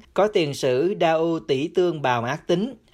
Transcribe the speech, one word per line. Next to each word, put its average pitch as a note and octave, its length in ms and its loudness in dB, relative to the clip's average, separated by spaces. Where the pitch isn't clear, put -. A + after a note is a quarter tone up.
có G3 140 2
tiền E3 260 0
sử C#3 400 0
đa E3+ 180 2
u E3 260 0
tủy C#3+ 360 -2
tương E3+ 280 0
bào B2 220 0
ác C#3 220 -6
tính, G3+ 280 -2